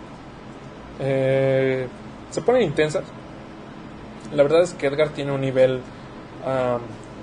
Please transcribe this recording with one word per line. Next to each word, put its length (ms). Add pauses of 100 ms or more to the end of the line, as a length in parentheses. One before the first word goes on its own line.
(1000)
eh, 880 (440)
se 120
ponen 200
intensas. 420 (1300)
La 80
verdad 200
es 120
que 140
Edgar 220
tiene 220
un 80
nivel, 400 (640)
am, 360 (420)